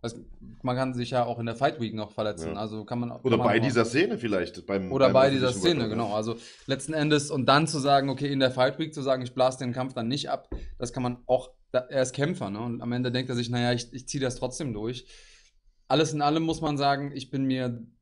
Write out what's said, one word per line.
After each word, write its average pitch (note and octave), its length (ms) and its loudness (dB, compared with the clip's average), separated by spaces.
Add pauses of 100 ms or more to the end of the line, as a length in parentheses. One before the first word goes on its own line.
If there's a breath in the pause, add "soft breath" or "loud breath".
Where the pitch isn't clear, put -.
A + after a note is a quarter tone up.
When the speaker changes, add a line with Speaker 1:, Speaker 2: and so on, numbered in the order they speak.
Speaker 1:
Das, A#2+ 120 -4 (480)
man B2+ 140 0
kann C3 180 0
sich A#2+ 160 -2
ja B2 140 2
auch A#2 140 -2
in A#2 80 -4
der A2+ 80 -4
Fight C3+ 260 0
Week A2+ 140 -2
noch G#2+ 160 -6
verletzen. G2+ 400 -4
Speaker 2:
Ja. E2 60 -4
Speaker 1:
Also G#2+ 280 -6
kann A#2+ 160 -4
man, A#2+ 100 -4
kann B2 120 -12
Speaker 2:
Oder A2+ 160 4
Speaker 1:
man A#2+ 80 2
Speaker 2:
bei G#2+ 140 4
Speaker 1:
auch - 20 2
Speaker 2:
dieser A#2 220 4
Szene D#3 340 2
vielleicht, F#2 480 -2
beim, G2 240 -2
Speaker 1:
Oder C3+ 160 4
Speaker 2:
beim - 80 6
Speaker 1:
bei C3+ 160 8
dieser C3 180 2
Speaker 2:
öffentlichen B2 120 -2
Speaker 1:
Szene, E3+ 240 4
Speaker 2:
Workout, G#2+ 60 -2
Speaker 1:
genau. A2+ 200 -2
Speaker 2:
ja. G#2 60 -2
Speaker 1:
Also A2 200 -2 (300 loud breath)
letzten C3+ 260 -4
Endes D3+ 380 2
und C3 160 0
dann C#3+ 200 6
zu D#3 120 -4
sagen, C#3 320 4
"Okay, C#3 200 -2
in C#3 100 0
der C3 100 4
Fight B2+ 280 2
Week", D#3 140 -4
zu D3 80 -10
sagen, C3 220 0
"Ich B2 100 -8
blase B2+ 260 2
den B2 140 -4
Kampf B2+ 220 -6
dann A#2 140 -4
nicht C#3+ 200 -4
ab", - 220 -6 (280 loud breath)
das A#2+ 140 -6
kann B2+ 100 -6
man B2 240 -4
auch, - 260 0 (180)
da, B2+ 80 0 (100)
er C3+ 140 0
ist B2+ 100 -2
Kämpfer, C#3 380 -2
ne? G#2 100 -6
Und A#2 220 -6
am A#2+ 100 -4
Ende B2 200 -2
denkt B2+ 180 -2
er B2 60 -2
sich, A#2+ 120 -2
"Naja, A#2+ 240 0
ich, A#2+ 200 -4
ich C3 160 -12
zieh D3 100 -6
das B2+ 180 -2
trotzdem C3 380 -6
durch." A2+ 320 -8 (840 soft breath)
Alles D3+ 240 4
in D3+ 80 -2
allem D3 220 2
muss D#3+ 180 -2
man D3 160 0
sagen, C#3 380 0
ich C#3 160 -10
bin C3+ 140 -2
mir B2+ 420 -2 (160)